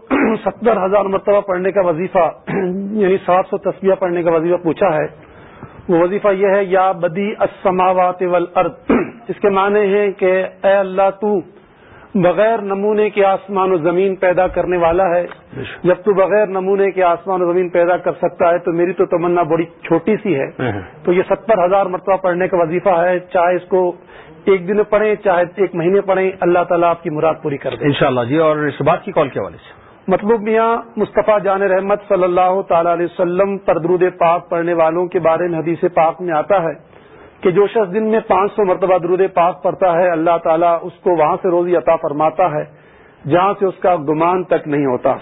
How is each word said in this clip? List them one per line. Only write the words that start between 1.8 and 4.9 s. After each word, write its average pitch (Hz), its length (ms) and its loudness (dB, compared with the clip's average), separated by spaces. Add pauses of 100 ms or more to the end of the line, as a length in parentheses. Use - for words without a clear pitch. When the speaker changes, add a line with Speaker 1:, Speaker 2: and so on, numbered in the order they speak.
Speaker 1:
وظیفہ، 175 580 0
<clears throat> - 100 -18 (420)
یعنی 196 260 0 (100)
سات 180 240 2
سو 196 80 -4
تسبیح 190 360 -2
پڑھنے 180 280 -2
کا 170 80 0
وظیفہ 165 320 0
پوچھا 165 320 0